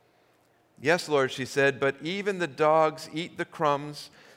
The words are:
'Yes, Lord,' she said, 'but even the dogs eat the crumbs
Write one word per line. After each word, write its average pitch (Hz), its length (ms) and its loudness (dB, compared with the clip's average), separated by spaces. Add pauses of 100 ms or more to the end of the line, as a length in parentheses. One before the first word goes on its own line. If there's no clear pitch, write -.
(800)
'Yes, 160 260 2
Lord,' 139 240 2
she 131 140 -6
said, 139 340 2
'but 139 220 0
even 190 380 -4
the 170 80 -2
dogs 151 680 2
eat 165 240 -8
the 135 80 -4
crumbs 147 640 -4 (280)